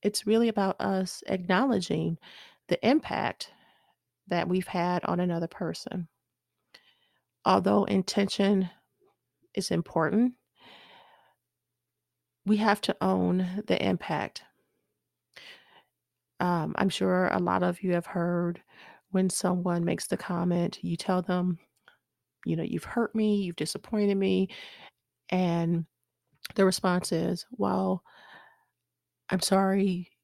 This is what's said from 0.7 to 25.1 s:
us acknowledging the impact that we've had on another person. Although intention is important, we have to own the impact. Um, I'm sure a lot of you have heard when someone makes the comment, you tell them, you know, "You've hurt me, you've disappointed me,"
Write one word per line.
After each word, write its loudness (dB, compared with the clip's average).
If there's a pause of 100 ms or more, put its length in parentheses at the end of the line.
us -2
acknowledging 0 (500)
the 0
impact 0 (760)
that 0
we've 0
had -2
on 0
another 0
person. -8 (1400)
Although 4
intention 0 (840)
is -4
important, 0 (2000)
we 4
have 2
to -2
own 0
the 2
impact. -4 (2000)
Um, 0
I'm 2
sure 0
a 0
lot 2
of -2
you 0
have 0
heard -2 (500)
when 2
someone -2
makes -2
the -4
comment, -2
you -4
tell -2
them, -2 (840)
you -2
know, -4
"You've -6
hurt -2
me, 2
you've -4
disappointed -2
me," 2 (800)